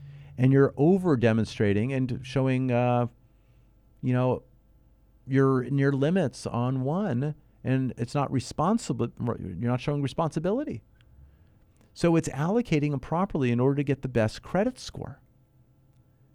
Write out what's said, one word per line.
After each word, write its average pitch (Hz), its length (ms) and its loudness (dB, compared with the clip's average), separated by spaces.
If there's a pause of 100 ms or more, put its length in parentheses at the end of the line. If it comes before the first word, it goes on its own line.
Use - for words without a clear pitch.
(380)
and 131 140 6
you're 139 240 6
over 180 400 4
demonstrating 110 760 2
and 131 300 -2
showing, 131 480 0
uh, 120 380 2 (960)
you 127 100 0
know, 127 320 0 (880)
you're 135 340 4
near 139 280 2
limits 143 540 0
on 127 360 -2
one, 147 520 -2 (300)
and 131 320 -2
it's - 180 -6
not 143 180 -2
responsible, 139 760 -2 (100)
you're 101 520 -4
not 127 100 0
showing 143 220 -2
responsibility. 165 800 -4 (1120)
So 170 220 2
it's 160 120 0
allocating 156 640 0
them 135 80 -4
properly 160 500 -2
in 120 100 2
order 139 160 2
to 147 80 -2
get 135 180 -2
the 135 60 -8
best 117 340 0
credit 226 360 -2
score. - 420 -14 (1160)